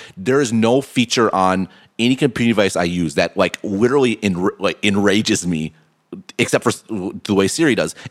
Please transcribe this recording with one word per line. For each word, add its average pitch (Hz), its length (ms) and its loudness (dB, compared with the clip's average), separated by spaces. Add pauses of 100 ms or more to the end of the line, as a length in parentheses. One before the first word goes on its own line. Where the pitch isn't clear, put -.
(160)
there 123 240 0
is 123 140 -2
no 113 260 4
feature 120 560 0
on 92 320 0 (320)
any 123 160 2
computing 120 360 0
device 101 260 2
I 87 60 0
use 87 320 -2
that, 85 200 -2
like, 92 260 0
literally 120 560 0
enra-, 95 420 -2
like, 92 240 -4
enrages 101 600 0
me, 80 280 -4 (640)
except - 260 0
for 123 60 2
s-, - 200 -6
the 101 440 -6
way 98 140 2
Siri 151 280 2
does. 82 200 -2 (160)